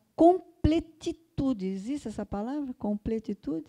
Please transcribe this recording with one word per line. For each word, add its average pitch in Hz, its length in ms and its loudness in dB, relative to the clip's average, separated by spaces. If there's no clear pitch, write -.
completitude. 302 1500 2
Existe 208 440 -6
essa 208 180 -8
palavra? 254 480 -6
Completitude? 220 920 -6